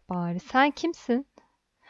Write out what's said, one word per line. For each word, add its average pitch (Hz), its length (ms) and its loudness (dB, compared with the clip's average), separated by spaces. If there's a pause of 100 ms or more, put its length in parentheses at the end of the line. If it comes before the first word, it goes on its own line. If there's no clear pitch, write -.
bari. 175 300 -4
Sen 277 320 2
kimsin? 277 560 -2 (640)